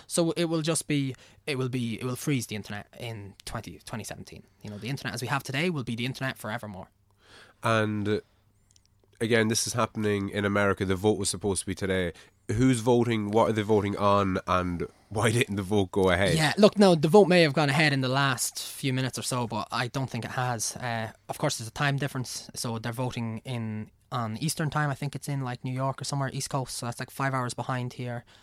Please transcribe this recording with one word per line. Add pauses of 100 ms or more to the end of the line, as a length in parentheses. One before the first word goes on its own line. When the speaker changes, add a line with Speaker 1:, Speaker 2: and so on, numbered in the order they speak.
Speaker 1:
So
it
will
just
be, (320)
it
will
be,
it
will
freeze
the
internet (120)
in (100)
twenty,
twenty
seventeen. (180)
You
know,
the
internet
as
we
have
today
will
be
the
internet
forevermore. (720)
Speaker 2:
And,
uh, (1000)
again,
this
is
happening
in
America.
The
vote
was
supposed
to
be
today. (400)
Who's
voting?
What
are
they
voting
on?
And (220)
why
didn't
the
vote
go
ahead?
Speaker 1:
Yeah,
look,
no,
the
vote
may
have
gone
ahead
in
the
last
few
minutes
or
so,
but
I
don't
think
it
has.
Uh, (180)
of
course,
there's
a
time
difference,
so
they're
voting
in (220)
on
Eastern
time.
I
think
it's
in,
like,
New
York
or
somewhere,
East
Coast,
so
that's,
like,
five
hours
behind
here. (180)